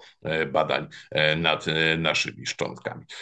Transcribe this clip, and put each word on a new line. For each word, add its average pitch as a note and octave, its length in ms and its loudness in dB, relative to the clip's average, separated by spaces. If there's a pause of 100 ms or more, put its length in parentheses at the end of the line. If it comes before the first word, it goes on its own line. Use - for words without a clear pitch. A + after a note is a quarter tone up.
(220)
e, D#2+ 240 0
badań, D2 420 0 (240)
e, D#2 240 4
nad, D#2+ 320 2
e, D#2+ 300 2
naszymi D2+ 480 0
szczątkami. - 600 -6 (160)